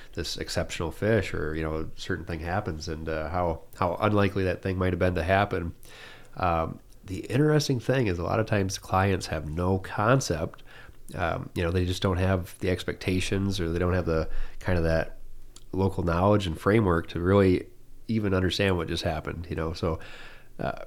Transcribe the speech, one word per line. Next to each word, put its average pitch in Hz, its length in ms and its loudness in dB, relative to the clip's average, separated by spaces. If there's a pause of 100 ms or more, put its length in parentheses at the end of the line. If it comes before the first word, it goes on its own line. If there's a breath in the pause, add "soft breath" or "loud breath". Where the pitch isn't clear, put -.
(140 loud breath)
this - 240 -6
exceptional - 520 -4
fish, 104 420 0
or, 78 220 -2
you 80 80 -2
know, 78 140 -2
a 80 240 -6
certain 85 240 -4
thing 85 160 -6
happens, 85 480 -4
and, 80 200 -6
uh, 78 200 -2
how, 87 320 0 (180)
how 87 220 0
unlikely 101 440 2
that 90 180 0
thing 95 160 -2
might 92 140 2
have 87 60 0
been 90 160 2
to 82 80 0
happen. 92 520 2 (640 loud breath)
Um, 82 420 0 (240)
the 95 220 -8
interesting 143 520 2
thing 127 300 2
is 87 100 0
a 85 60 -2
lot 98 160 0
of 110 60 0
times 98 320 0
clients 95 480 2
have 76 220 -4
no 90 300 2
concept, 104 840 0 (520 loud breath)
um, 87 400 -2
you 92 80 -2
know, 85 80 0
they 90 140 2
just 90 160 -2
don't 95 160 2
have 92 440 0
the 92 100 0
expectations, 95 880 0
or 82 100 0
they 85 80 0
don't 90 140 2
have 87 140 2
the 80 200 2 (320 loud breath)
kind 90 200 0
of 82 60 4
that 80 340 0 (540)
local 92 300 0
knowledge 95 440 4
and 78 120 -2
framework 98 500 4
to 85 120 -6
really 95 460 6 (420)
even 104 240 2
understand 92 440 2
what 82 120 -2
just 85 140 -2
happened, 80 480 -4
you - 60 -6
know? 80 180 -2
So, 82 240 -2 (600 loud breath)
uh, - 140 -2 (140)